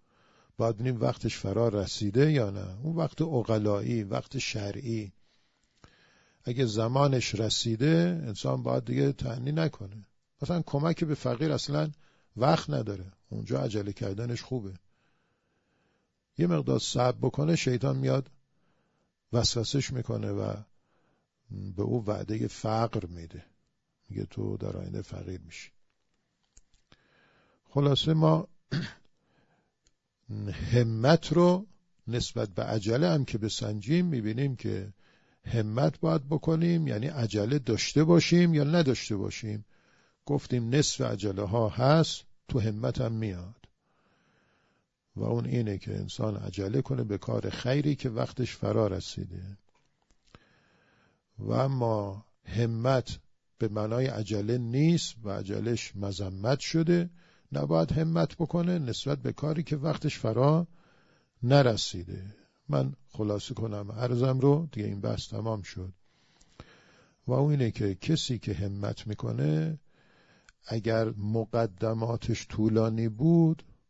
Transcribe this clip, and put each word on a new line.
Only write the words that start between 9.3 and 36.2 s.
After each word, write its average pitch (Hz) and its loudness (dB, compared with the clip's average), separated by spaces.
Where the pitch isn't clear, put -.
نکنه. 110 -4
مثلاً 170 0
کمک 156 0
به 151 -2
فقیر 127 -2
اصلاً 151 -2
وقت 151 2
نداره، 101 -4
اونجا 110 -4
عجله 104 -4
کردنش 113 -6
خوبه. 101 -8
یه 170 2
مقدار 131 2
صبر 123 2
بکنه، 139 2
شیطان 131 0
میاد 135 0
وسوسش 120 0
می‌کنه 113 -4
و 101 -2
به 98 -6
او 113 -2
وعدهٔ 104 -2
فقر 110 0
می‌ده، 85 -14
میگه 50 -6
تو 52 -6
در 53 -6
آینده 101 -8
فقیر 92 -10
می‌شی. - -18
خلاصه 143 2
ما 160 4
<clears throat> 139 -2
همت 120 4
رو 180 4
نسبت 113 -2
به 95 -4
عجله 113 2
هم 151 2
که - -6
بسنجیم، 107 -2
می‌بینیم 123 -2
که 101 -6
همت 117 0
باید 160 0